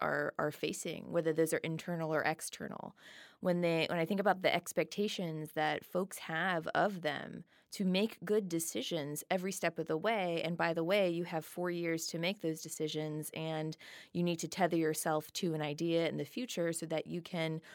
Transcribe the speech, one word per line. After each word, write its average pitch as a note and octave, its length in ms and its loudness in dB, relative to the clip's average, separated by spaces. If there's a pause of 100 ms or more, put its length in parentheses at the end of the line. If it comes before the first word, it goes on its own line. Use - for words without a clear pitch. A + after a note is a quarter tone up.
are, D3 380 0
are D3+ 120 2
facing, - 600 -6
whether D#3+ 220 2
those D#3+ 220 4
are - 40 0
internal D#3+ 560 -2
or D3+ 60 4
external, - 760 -4 (460)
when F3 220 2
they, E3 260 4
when F3 100 0
I E3 60 4
think F#3+ 160 0
about F#3+ 220 4
the - 120 4
expectations E3+ 960 -2
that D3+ 300 0
folks - 360 -4
have E3 560 0
of F#3 260 4
them - 440 -4 (280)
to G3 140 0
make F#3+ 400 4
good G#3 220 4
decisions E3 800 -2
every F#3 220 0
step E3+ 260 -2
of D#3+ 80 -2
the D#3+ 100 0
way, F3+ 480 0
and F3 120 0
by E3+ 180 2
the E3 100 0
way, F#3+ 240 6
you E3+ 160 0
have E3 220 -4
four F3+ 240 -4
years E3 380 0
to E3+ 100 -4
make F3 240 0
those D#3+ 180 -2
decisions, D#3 720 -4
and D#3+ 440 -4 (360)
you F3 100 2
need F3 180 2
to E3 80 -4
tether F3 280 4
yourself D#3 560 2
to E3 220 0
an D3+ 80 0
idea E3 460 2
in D3 100 -2
the C#3+ 80 -2
future F3 480 -2
so E3+ 100 -4
that D#3 220 -2
you F3 160 -6
can D#3+ 400 -2 (120)